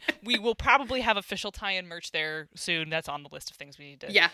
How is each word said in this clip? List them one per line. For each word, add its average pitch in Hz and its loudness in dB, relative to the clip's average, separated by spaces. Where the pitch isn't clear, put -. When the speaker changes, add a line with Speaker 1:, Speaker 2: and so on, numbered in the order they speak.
Speaker 1:
We 240 2
will 220 0
probably 254 4
have 220 2
official 202 -6
tie-in 190 -4
merch 170 -12
there 156 -2
soon. 165 0
That's 160 -2
on 147 -8
the 139 -18
list 147 -12
of - -14
things 143 -18
we 143 -18
need 143 -20
to - -8
Speaker 2:
Yeah, 175 8